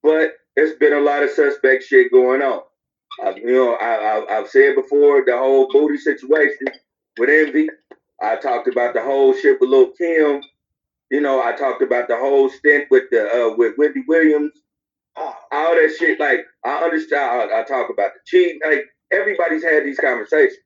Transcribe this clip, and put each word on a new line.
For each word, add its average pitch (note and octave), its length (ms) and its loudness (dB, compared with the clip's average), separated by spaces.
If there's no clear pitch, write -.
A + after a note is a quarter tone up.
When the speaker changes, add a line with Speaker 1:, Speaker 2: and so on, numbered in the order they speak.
Speaker 1:
but D#3 300 0
it's D#3 220 0
been D3 160 2
a C#3+ 60 0
lot C#3+ 240 0
of C#3 80 -2
suspect C#3 520 0
shit B2+ 280 4
going B2+ 300 2
on. C3+ 200 -4
I, F#2+ 120 -4
you A#2+ 160 -6
know, B2+ 220 2
I, A2+ 220 -4
I, A2 440 -4
I've G#2 100 -8
said C#3 260 4
before C#3+ 500 4
the B2 120 0
whole C3+ 340 2
booty D3 260 2
situation C#3+ 720 -2
with B2 120 0
Envy. D#3 380 2
I - 140 -2
talked B2 320 -4
about A#2+ 260 -2
the B2 80 -2
whole C3+ 320 2
shit - 260 0
with B2+ 100 2
Lil - 280 4
Kim. D#3 440 0
You C#3+ 120 -2
know, C3+ 200 -2
I A#2 120 -2
talked C3 280 -4
about B2 260 -2
the A#2 100 -2
whole C3+ 320 2
stint D3 420 0
with C3 180 4
the, A2+ 180 2
uh, A#2 300 -2
with A2+ 200 0
Wendy C#3 300 -2
Williams. D#3 440 2
Speaker 2:
Oh. D#3+ 160 -10
Speaker 1:
All D#3+ 240 0
that D#3 220 2
shit, E3 220 -2
like, C3+ 220 -2
I C#3+ 200 -4
understand. C#3+ 680 -4
I, A2+ 100 -2
I - 20 -6
talk B2+ 260 -6
about G2+ 240 -4
the - 120 -20
cheating. F3+ 380 0
Like, D3 220 -2
everybody's F3 520 -4
had D#3 220 0
these C#3 140 -8
conversations. C3 680 -2